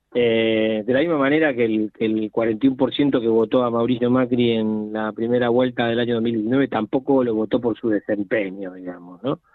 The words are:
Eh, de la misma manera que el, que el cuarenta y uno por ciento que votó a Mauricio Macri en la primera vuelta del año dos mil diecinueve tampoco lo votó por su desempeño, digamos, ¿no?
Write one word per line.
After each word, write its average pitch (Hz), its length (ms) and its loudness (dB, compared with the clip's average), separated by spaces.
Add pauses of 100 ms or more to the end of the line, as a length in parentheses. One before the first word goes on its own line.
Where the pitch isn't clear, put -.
(140)
Eh, 110 720 2
de 123 80 0
la 135 60 2
misma 165 180 0
manera 143 340 2
que 120 120 0
el, 107 280 0
que - 140 -4
el 110 240 -2
cuarenta 113 340 0
y 135 40 4
uno 135 100 2
por 127 160 0
ciento 135 260 2
que 113 80 0
votó 113 360 2
a 120 60 0
Mauricio 120 380 0
Macri 123 440 2
en 107 400 -2
la 107 200 -4
primera 120 380 0
vuelta 123 380 0
del 117 100 0
año 120 160 0
dos 113 80 0
mil 120 120 0
diecinueve 120 340 0
tampoco 131 540 0
lo 117 120 0
votó 110 260 -2
por 117 180 -2
su 117 120 -2
desempeño, 98 840 -4
digamos, 90 480 -16
¿no? 131 180 -4 (140)